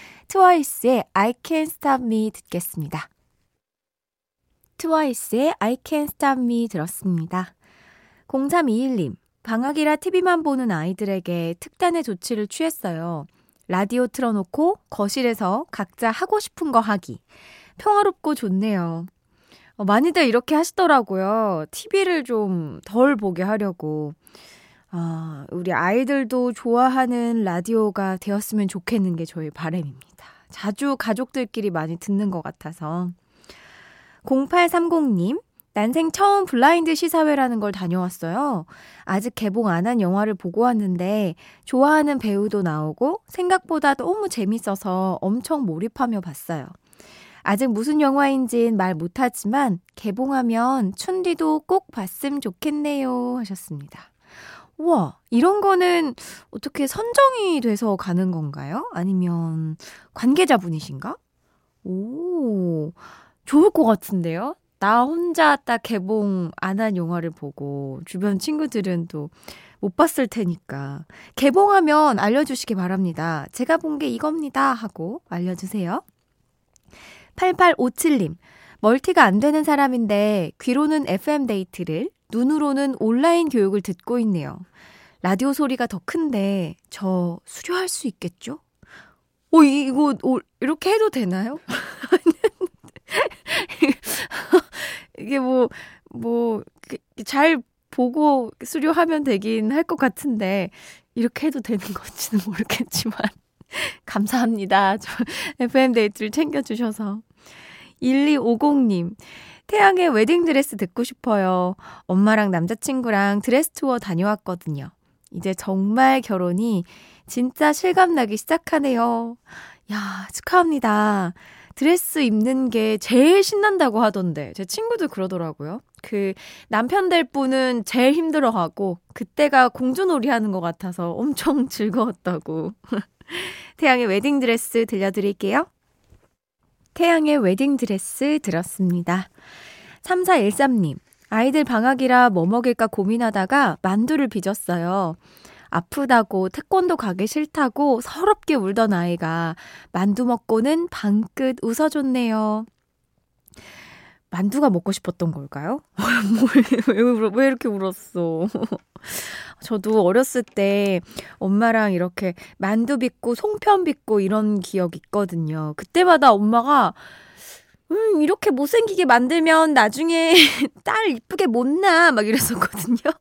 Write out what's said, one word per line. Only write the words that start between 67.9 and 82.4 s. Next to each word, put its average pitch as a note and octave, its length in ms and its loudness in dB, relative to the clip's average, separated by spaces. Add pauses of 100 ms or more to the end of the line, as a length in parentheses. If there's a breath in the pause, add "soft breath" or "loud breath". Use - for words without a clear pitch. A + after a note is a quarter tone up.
주변 F#3+ 340 -2
친구들은 G3 680 -4
또 D3+ 220 -10 (520 loud breath)
못 G3 140 -4
봤을 C#4+ 320 2
테니까. D#3 800 -6 (300 loud breath)
개봉하면 D4+ 840 4
알려주시기 B3 560 0
바랍니다. E3+ 800 -2
"제가 D#4+ 240 0
본 D#4+ 200 -4
게 C#4+ 120 -4
이겁니다." C#4 640 -2
하고 A3 560 -8
알려주세요. F#3 720 -4 (1400 loud breath)
팔팔오칠 E4+ 800 2
님, E3 180 -2 (460 soft breath)
멀티가 C4+ 420 4
안 G3+ 160 6
되는 D4+ 240 2
사람인데 G#3+ 960 0
귀로는 D4 480 0
에프엠 C#4 400 -2
데이트를, F#3+ 640 -6 (220)
눈으로는 C#4 680 0